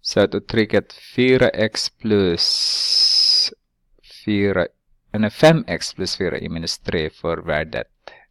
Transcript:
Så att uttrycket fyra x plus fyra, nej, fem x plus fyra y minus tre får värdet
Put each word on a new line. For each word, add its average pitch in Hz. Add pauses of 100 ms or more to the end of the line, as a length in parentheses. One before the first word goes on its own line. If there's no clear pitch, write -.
Så -
att 98
uttrycket 104
fyra 127
x -
plus - (720)
fyra, 101 (440)
nej, 104
fem 160
x -
plus -
fyra 87
y 85
minus 82
tre 78
får 82
värdet - (200)